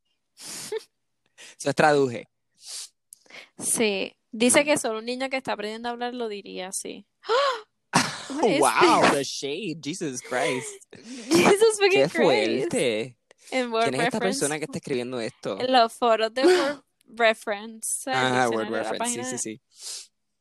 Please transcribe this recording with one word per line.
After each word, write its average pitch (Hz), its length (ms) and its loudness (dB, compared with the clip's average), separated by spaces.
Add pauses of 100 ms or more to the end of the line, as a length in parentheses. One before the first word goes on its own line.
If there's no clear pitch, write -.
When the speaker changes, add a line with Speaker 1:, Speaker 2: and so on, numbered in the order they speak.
(1600)
Speaker 1:
So, 139 160 -2
traduje. 143 540 4 (1300)
Speaker 2:
Sí. 208 580 -2 (160)
Dice 247 300 4
Speaker 1:
Mm. - 20 2
Speaker 2:
que 294 140 2
solo 220 200 -4
un 220 60 -12
niño 254 260 -6
que 262 60 -6
está 254 160 -6
aprendiendo 214 360 -8
a 240 40 -4
hablar 240 220 -6
lo 240 140 -6
diría 190 400 -10
así. - 380 -12 (160)
<gasps> 494 460 -2 (640)
What 269 180 0
is - 120 2
Speaker 1:
<laughs> - 0 -
Wow, 151 420 4
Speaker 2:
this? - 100 6
Speaker 1:
the 139 120 0
shade, 156 580 -8
Jesus 143 400 -6
Christ. 127 440 -4 (260)
Speaker 2:
<laughs> - 0 - (380)
Jesus 403 480 6
fucking 392 120 4
Speaker 1:
Qué - 180 6
Speaker 2:
Christ. - 80 -6
Speaker 1:
fuerte. 123 1000 2 (320)
Speaker 2:
En 254 220 -2
Word 226 180 2
Speaker 1:
¿Quién 240 40 -4
es 262 120 -2
esta 240 120 0
Speaker 2:
Reference. - 220 -2
Speaker 1:
persona 147 180 -2
que 147 60 -8
está 147 140 -8
escribiendo 123 420 -4
esto? 110 400 -6
Speaker 2:
En 254 120 -2
los 233 200 4
foros 220 400 0
de 254 100 -4
Speaker 1:
<gasps> 294 40 6
Speaker 2:
Word 359 360 2 (320)
Reference, 220 960 -2
el 262 60 -2
Speaker 1:
Ajá, 127 320 2
Word 113 200 -2
Speaker 2:
diccionario 110 80 -4
de 110 80 -4
la 110 60 -6
Speaker 1:
Reference, 240 220 -4
sí, 120 80 -6
Speaker 2:
página. 175 180 -8
Speaker 1:
sí, - 220 -8
sí. - 480 -16 (320)